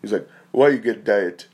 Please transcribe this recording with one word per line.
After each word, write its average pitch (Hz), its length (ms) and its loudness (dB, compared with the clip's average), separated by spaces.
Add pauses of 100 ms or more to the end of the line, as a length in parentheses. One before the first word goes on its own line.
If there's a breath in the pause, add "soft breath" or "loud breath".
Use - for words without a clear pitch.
He's 104 100 -8
like, 101 160 -4 (240 soft breath)
Why 131 160 4
you 143 100 2
get 110 260 -4
diet? 101 500 -2